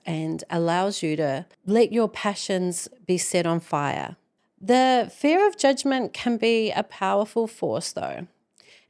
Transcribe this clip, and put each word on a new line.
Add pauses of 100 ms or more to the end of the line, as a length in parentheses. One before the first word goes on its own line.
and
allows
you
to (200)
let
your
passions (180)
be
set
on
fire. (460)
The
fear
of
judgment
can
be
a
powerful
force,
though. (640)